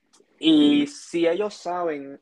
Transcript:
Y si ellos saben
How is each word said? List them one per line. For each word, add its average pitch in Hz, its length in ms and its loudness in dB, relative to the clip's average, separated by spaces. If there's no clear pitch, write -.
Y 147 460 4
si - 400 -4
ellos 202 260 -2
saben 156 680 -8